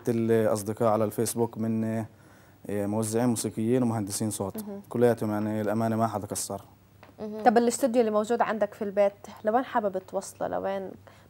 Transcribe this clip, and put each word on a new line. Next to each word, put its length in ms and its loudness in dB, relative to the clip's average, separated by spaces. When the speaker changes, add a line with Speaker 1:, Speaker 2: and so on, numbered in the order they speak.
Speaker 1:
الأصدقاء 840 2
على 140 4
الفيسبوك 540 0
من، 260 -2
إيه، 1040 -6
موزعين 440 0
موسيقيين 540 0
ومهندسين 460 -2
صوت. 340 -6
Speaker 2:
مهم. 260 -12
Speaker 1:
كلياتهم 420 4
يعني 300 -2
الأمانة 340 0
ما 120 2
حدا 200 -6
قصر. 340 -6
Speaker 3:
مهم. 240 -8
Speaker 2:
طب 140 8
الاستوديو 440 2
اللي 100 2
موجود 300 0
عندك 320 0
في 80 -16
البيت 460 0
لوين 220 2
حابب 320 0
توصله؟ 400 -6
لوين؟ 440 -4